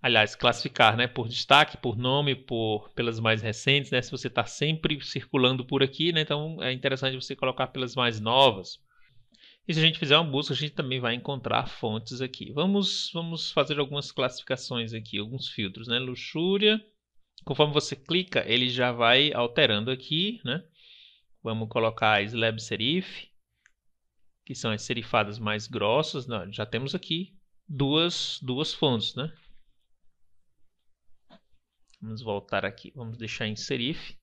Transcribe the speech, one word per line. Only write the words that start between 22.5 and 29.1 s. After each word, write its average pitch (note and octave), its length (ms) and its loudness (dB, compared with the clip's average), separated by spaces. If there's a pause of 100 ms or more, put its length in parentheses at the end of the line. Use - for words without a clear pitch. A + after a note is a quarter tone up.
serif, C#3 680 -2 (1160)
que - 100 -12
são A#2+ 160 -4
as G#2+ 120 -2
serifadas G#2+ 540 0
mais G#2+ 300 -4
grossas. A#2+ 640 0
Não, G2 240 -6
já G#2+ 120 -6
temos A#2+ 300 -6
aqui F3+ 420 -6 (320)
duas, D3+ 720 0
duas C3+ 320 -4
fontes, A#2 440 0